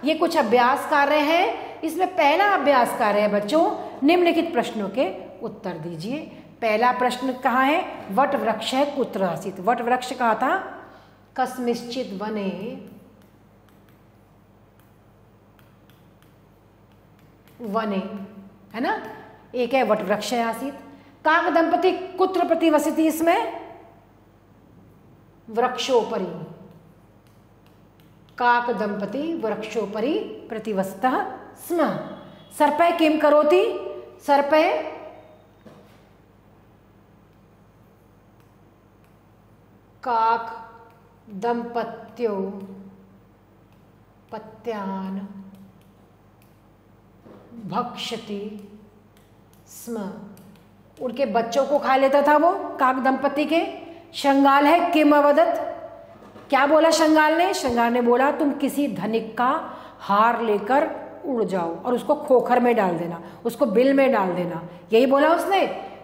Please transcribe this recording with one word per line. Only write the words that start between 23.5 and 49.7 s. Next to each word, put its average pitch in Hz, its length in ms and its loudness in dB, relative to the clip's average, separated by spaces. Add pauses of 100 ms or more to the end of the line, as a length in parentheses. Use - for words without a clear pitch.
वृक्षोपरि, 214 960 -2 (1900)
काक 240 320 2
दंपति 214 720 -4
वृक्षोपरि 214 680 -4 (340)
प्रतिवसतः 226 800 -2 (420)
स्म। 320 220 0 (680)
सर्पे 330 340 2
किम 311 260 2
करोति? 302 720 4 (360)
सर्पे, 285 520 2 (4000)
काक 233 640 -2 (600)
दंपत्यो 233 1080 -6 (2000)
पत्यान 196 960 -10 (2500)
भक्षति 208 1040 -8 (960)
स्म। 208 440 -10 (920)